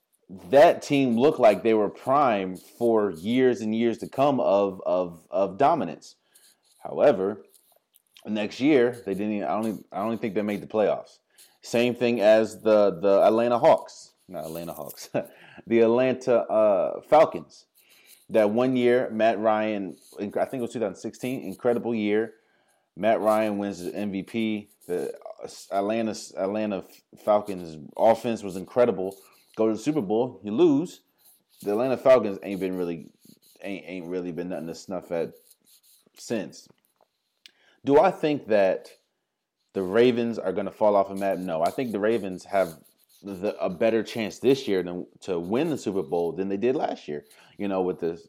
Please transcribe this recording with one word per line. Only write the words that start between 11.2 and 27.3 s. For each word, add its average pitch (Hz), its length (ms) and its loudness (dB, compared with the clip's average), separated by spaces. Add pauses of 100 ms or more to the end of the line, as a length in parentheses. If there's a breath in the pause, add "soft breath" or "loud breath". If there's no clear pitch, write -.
Same 120 340 0
thing 120 240 0
as 107 420 4
the, 104 400 4
the 98 200 4
Atlanta 117 360 2
Hawks. - 540 0 (160)
Not 82 180 -12
Atlanta 82 260 -10
Hawks. - 420 -14
<laughs> - 520 -10
The 113 140 4
Atlanta, 123 600 2
uh, 98 600 2
Falcons. - 640 0 (640 soft breath)
That 104 200 4
one 127 260 2
year, 123 340 2
Matt 110 300 0
Ryan, 107 560 -2 (220)
I 98 60 -6
think 101 300 -4
it 131 60 -8
was 117 120 -6
two 123 80 -8
thousand 98 160 -4
sixteen, 127 460 -10
incredible 117 520 -4
year. 107 400 -2 (600)
Matt 98 240 0
Ryan 107 380 0
wins 98 260 -6
the 87 100 -8
M 101 180 -6
V 95 100 -6
P. 110 460 -6 (180)
The, 87 260 -6 (300)
uh, - 60 -14 (240)
Atlanta, 107 440 -2 (220)
Atlanta 101 460 -4 (400)
Falcons 98 520 -2 (200)